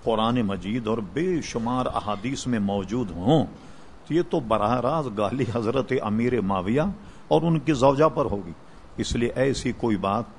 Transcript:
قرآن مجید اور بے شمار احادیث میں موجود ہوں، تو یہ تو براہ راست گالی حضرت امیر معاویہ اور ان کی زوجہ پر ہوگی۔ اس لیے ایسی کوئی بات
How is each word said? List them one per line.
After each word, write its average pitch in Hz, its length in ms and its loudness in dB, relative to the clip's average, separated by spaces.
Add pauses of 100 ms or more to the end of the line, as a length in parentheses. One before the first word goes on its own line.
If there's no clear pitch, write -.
قرآن 117 400 2
مجید 101 440 -2
اور 110 120 0 (140)
بے 165 300 0
شمار 123 440 -2
احادیث 104 600 -4
میں 123 120 0
موجود 101 520 -2
ہوں، 98 360 4 (600)
تو 143 80 -6
یہ 170 160 2
تو 170 100 0
براہ 113 400 2
راست 127 380 -2
گالی 107 260 0 (100)
حضرت 120 380 0 (100)
امیر 113 380 2
معاویہ 98 400 0 (480)
اور 151 140 4
ان 165 160 2
کی 143 140 0
زوجہ 139 420 6
پر 147 100 0
ہوگی۔ 101 280 -4 (440)
اس - 200 -2
لیے 123 180 2
ایسی 131 380 2
کوئی 113 240 2
بات 98 280 0 (140)